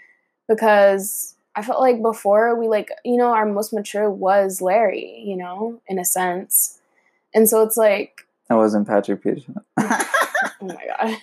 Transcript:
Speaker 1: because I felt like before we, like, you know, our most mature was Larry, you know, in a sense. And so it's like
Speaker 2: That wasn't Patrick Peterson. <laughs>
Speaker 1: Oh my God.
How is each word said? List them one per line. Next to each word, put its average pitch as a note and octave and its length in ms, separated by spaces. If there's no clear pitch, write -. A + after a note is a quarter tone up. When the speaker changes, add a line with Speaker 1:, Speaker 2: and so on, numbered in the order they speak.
Speaker 1:
because G#3 840
I G#3+ 60
felt A#3 180
like B3 220
before A3+ 560
we, A3+ 100
like, G#3+ 220
you A#3+ 120
know, A#3+ 160
our A3 140
most G#3 260
mature G#3 380
was F#3+ 500
Larry, G3 640
you G3+ 120
know, G3 520
in F#3+ 100
a F3 60
sense. - 760
And A3 160
so A3 140
it's A3 140
like G#3 500
Speaker 2:
That A#2 80
wasn't G#2+ 320
Patrick G2+ 340
Peterson. - 340
<laughs> G#3+ 140
Speaker 1:
Oh G3 60
my F3 200
God. A3+ 360